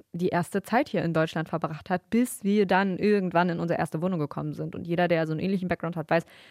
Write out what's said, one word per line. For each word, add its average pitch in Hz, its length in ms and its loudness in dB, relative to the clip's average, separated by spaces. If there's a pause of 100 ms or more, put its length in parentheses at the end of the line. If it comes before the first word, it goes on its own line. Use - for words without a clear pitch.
(120)
die 175 180 -2
erste 175 320 -2
Zeit 262 260 0
hier 175 160 -2
in 165 80 0
Deutschland 160 360 0
verbracht 156 420 -6
hat, 180 200 -2
bis 240 320 0
wir 202 240 4
dann 190 320 2
irgendwann 180 520 4
in 170 100 -2
unsere 170 180 0
erste 160 220 -2
Wohnung 180 180 0
gekommen 147 360 -4
sind. 160 200 -8
Und - 120 -10
jeder, 170 200 0
der 165 200 2
so 156 60 -4
einen 156 80 -2
ähnlichen 185 280 -2
Background 170 280 -4
hat, 160 140 -8
weiß, 165 140 4 (260)